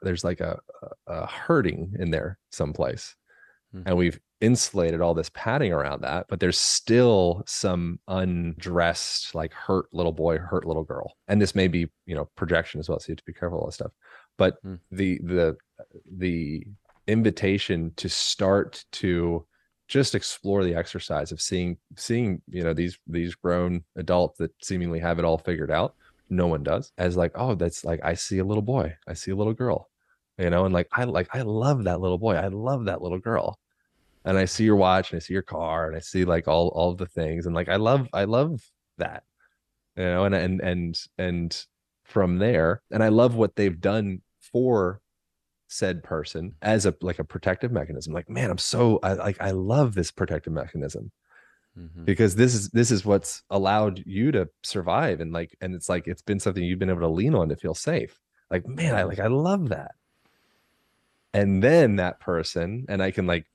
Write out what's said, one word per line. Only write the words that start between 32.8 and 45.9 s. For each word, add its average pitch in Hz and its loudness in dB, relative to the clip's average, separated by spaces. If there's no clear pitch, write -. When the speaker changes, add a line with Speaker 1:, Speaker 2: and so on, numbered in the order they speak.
Speaker 1:
that 90 -4
little 87 -4
girl. 92 -2
And 95 0
I 95 4
see 101 0
your 107 8
watch, 92 4
and 87 -6
I 82 -4
see - -10
your 95 -2
car, 82 -4
and 80 -6
I 80 -8
see, 92 0
like, 85 2
all, 85 4
all 87 0
the 90 -6
things. 82 -4
And, 87 -4
like, 87 -2
I 95 2
love, 120 2
I 101 0
love 123 0
that," 85 -6
you 92 -2
know, 90 2
and, 98 2
and, 92 0
and, 87 -2
and 87 -4
from 90 2
there, 92 2
and 110 2
I 110 6
love 117 6
what 110 2
they've 95 0
done 98 -2
for 110 0
said 90 -2